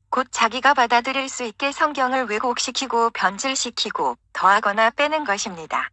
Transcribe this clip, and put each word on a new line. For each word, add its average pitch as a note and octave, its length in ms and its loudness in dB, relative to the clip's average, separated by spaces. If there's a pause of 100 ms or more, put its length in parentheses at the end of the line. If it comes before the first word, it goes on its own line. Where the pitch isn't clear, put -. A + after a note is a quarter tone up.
곧 B3+ 220 -2
자기가 A#3+ 420 2
받아들일 B3+ 560 2
수 - 140 -8
있게 C4+ 280 -4
성경을 C4 540 0
왜곡시키고 A#3 840 0
변질시키고 G3 1040 -2 (160)
더하거나 G#3 580 4
빼는 D4 340 0
것입니다. G3 680 -4